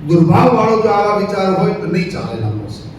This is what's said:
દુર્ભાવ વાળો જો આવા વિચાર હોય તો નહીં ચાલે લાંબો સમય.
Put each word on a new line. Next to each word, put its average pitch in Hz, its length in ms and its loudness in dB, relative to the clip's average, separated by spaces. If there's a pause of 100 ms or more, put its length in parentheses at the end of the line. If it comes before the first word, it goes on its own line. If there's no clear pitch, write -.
દુર્ભાવ 180 480 4
વાળો 220 260 2
જો 214 60 2
આવા 202 300 0
વિચાર 190 360 -2
હોય 156 180 0
તો - 140 -6
નહીં 170 240 -2
ચાલે 113 300 -8
લાંબો 104 280 -6
સમય. - 300 -14